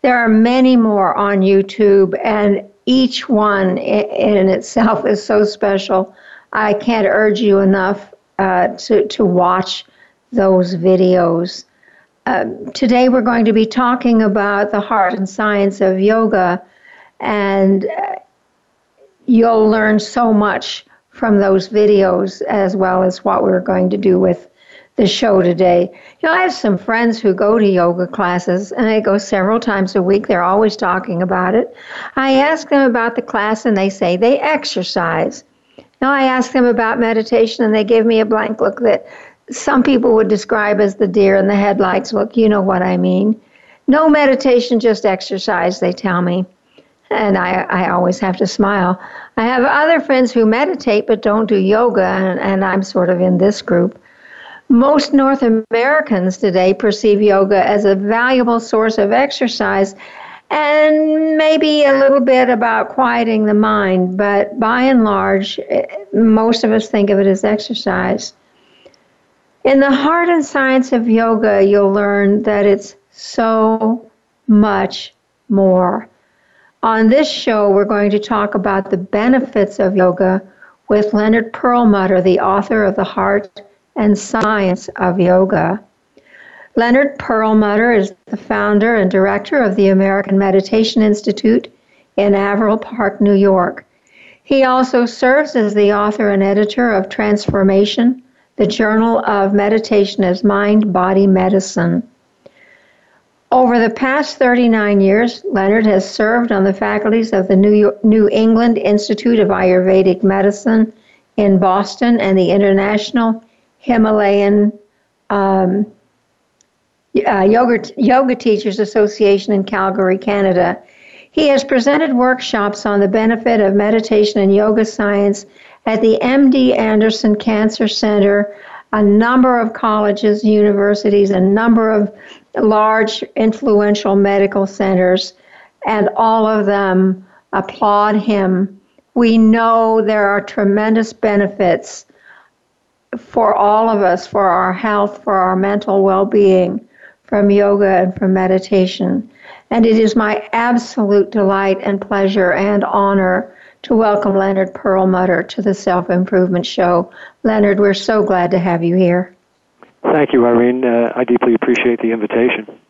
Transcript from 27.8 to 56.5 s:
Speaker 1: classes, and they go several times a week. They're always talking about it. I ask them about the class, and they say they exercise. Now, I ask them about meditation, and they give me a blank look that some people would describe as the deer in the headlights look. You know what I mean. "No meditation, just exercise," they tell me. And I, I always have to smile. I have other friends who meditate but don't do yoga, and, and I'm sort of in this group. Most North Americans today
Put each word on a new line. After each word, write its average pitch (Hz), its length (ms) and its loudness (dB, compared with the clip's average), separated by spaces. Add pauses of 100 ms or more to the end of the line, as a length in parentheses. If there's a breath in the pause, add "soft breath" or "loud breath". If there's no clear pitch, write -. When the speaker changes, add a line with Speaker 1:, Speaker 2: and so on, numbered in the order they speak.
Speaker 1:
classes, 180 680 -4
and 240 140 -2
they 220 160 0
go 208 160 0
several 202 420 -2
times 196 360 -4
a 185 80 0
week. 196 240 0
They're 180 160 0
always 208 320 0
talking 185 460 -4
about 185 340 -2
it. - 200 -2 (400 loud breath)
I 269 180 0
ask 302 360 0
them 277 180 2
about 233 280 -2
the 233 80 -6
class, 220 420 -4
and 220 100 0
they 196 140 0
say 180 280 -2
they 240 220 2
exercise. 180 1040 -4 (560 soft breath)
Now, 269 120 0
I 269 120 0
ask 254 280 -2
them 247 140 2
about 226 340 0
meditation, 226 680 0
and 214 80 2
they 214 100 0
give 220 220 2
me 226 140 2
a 220 60 2
blank 220 360 -4
look 226 200 -2
that - 260 0 (420 loud breath)
some 254 320 -2
people 247 320 2
would 220 140 2
describe 208 520 -2
as 196 160 0
the 202 120 -2
deer 196 300 2
in 190 100 0
the 202 80 0
headlights 196 580 -2
look. 214 240 -4
You 220 100 4
know 208 140 2
what 190 220 0
I 185 140 -2
mean. 185 420 0 (480 soft breath)
"No 302 200 4
meditation, 269 720 2
just 214 280 0
exercise," 185 720 -4
they 180 120 -2
tell 180 300 -4
me. 180 240 -2 (640 soft breath)
And 208 260 0
I, 185 280 -2
I 180 260 -2
always 180 300 -2
have 185 180 -4
to 196 100 -2
smile. 190 540 -2 (360 loud breath)
I 226 80 -2
have 247 180 0
other 302 360 2
friends 254 320 0
who 226 140 2
meditate 233 600 -2
but 214 160 -2
don't 214 240 0
do 208 100 0
yoga, 202 460 0
and, 190 360 -2
and 190 240 -2
I'm 190 200 -2
sort 180 260 -2
of 180 120 0
in 180 180 0
this 202 240 0
group. 180 360 -2 (720 loud breath)
Most 277 440 2
North 269 300 2
Americans 226 960 0
today 185 360 0